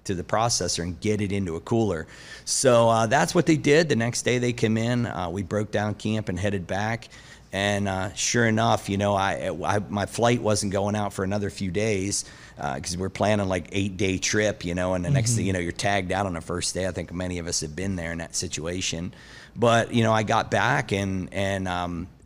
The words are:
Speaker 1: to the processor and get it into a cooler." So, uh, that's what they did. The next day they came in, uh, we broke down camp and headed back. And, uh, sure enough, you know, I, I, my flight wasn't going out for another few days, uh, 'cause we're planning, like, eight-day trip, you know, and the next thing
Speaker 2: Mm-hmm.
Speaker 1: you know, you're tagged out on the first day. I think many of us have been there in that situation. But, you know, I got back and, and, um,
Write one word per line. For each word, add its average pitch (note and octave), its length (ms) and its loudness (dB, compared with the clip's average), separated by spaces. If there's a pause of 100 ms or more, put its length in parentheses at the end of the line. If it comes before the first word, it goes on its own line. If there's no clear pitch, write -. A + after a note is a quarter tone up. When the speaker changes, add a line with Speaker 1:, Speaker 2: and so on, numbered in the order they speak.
Speaker 1:
to G2+ 100 -4
the F2 100 -4
processor G#2+ 600 0
and F2 160 -6
get G#2 220 0
it G2 100 -2
into F#2+ 240 -2
a E2+ 60 -8
cooler." G2+ 440 0 (400)
So, A#2 440 6
uh, A2+ 180 4
that's D3+ 260 2
what F3 120 4
they D#3+ 100 6
did. D3 320 4
The C#3 80 2
next A#2 280 0
day A#2+ 140 2
they B2 140 0
came A2 260 2
in, A#2+ 280 0
uh, F2 240 -4
we F#2 140 -4
broke G#2 280 -2
down G2+ 240 0
camp A2 320 -2
and F#2 100 -2
headed F#2+ 300 -2
back. G#2+ 400 -4 (460)
And, G2+ 340 0
uh, F#2+ 280 -2
sure A#2+ 320 2
enough, A2 420 2
you G2 80 0
know, G2+ 160 2
I, F#2+ 380 0 (120)
I, G2 240 2
my G2 200 -2
flight A#2+ 340 2
wasn't G#2 320 0
going G#2 220 0
out G#2 180 -2
for G2 100 -4
another G2+ 280 -2
few G2 200 -4
days, G2+ 540 0 (340)
uh, C#2 200 -4
'cause E2+ 180 -6
we're F#2 120 -2
planning, G2+ 380 2
like, F#2 240 -2
eight-day F#2+ 460 0
trip, G#2 480 0
you F2 80 -2
know, F#2 220 0
and F2+ 100 -2
the D3 60 0
next B2 240 2
thing G#2+ 60 0
Speaker 2:
Mm-hmm. F2+ 60 0
Speaker 1:
you F#2+ 60 0
know, F2+ 60 0
you're E2+ 120 -2
tagged G2 400 0
out G2 140 0
on F#2 80 -2
the E2 80 -6
first F2 320 -4
day. F#2 140 -2
I F2+ 40 -2
think E2 220 -8
many F2+ 240 -4
of E2 100 -6
us E2+ 140 -4
have D2+ 140 -8
been F#2+ 200 -4
there E2+ 160 -6
in E2+ 60 -6
that E2 180 -10
situation. F2 760 -4 (420)
But, A2+ 380 4
you A#2 100 4
know, A2 80 4
I A2 120 4
got A2 260 0
back A2+ 420 0
and, F#2+ 400 -2
and, F#2+ 360 -2
um, F2 400 -4 (180)